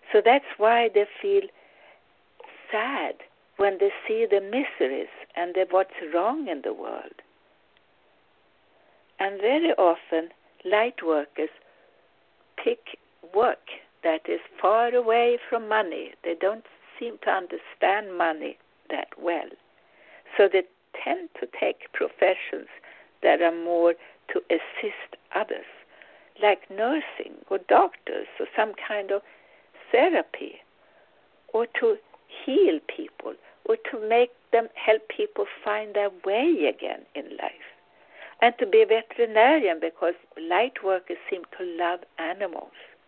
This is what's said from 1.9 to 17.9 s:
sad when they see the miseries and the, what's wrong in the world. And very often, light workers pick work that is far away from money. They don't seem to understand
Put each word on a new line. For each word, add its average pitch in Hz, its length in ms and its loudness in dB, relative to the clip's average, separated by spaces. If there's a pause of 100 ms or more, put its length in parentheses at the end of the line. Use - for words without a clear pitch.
sad 220 440 -4 (420)
when 196 220 2
they 196 120 4 (160)
see 220 220 0
the 196 120 4
miseries 196 680 -4 (260)
and 175 200 -6
the, 185 140 2
what's 190 260 0 (180)
wrong 240 340 -2
in 151 160 -6
the - 100 -6
world. - 480 -12 (2000)
And 196 200 -4
very 285 320 2
often, 165 580 0 (360)
light 214 400 0
workers 156 440 -2 (1160)
pick - 320 -4 (360)
work 220 340 0 (360)
that 160 240 0
is 170 120 -4 (220)
far 226 320 2
away 240 440 4 (120)
from 233 180 -4
money. 214 460 -2 (100)
They 170 160 -4
don't 214 260 -2 (340)
seem 233 240 -10
to 220 60 -2
understand 185 880 -2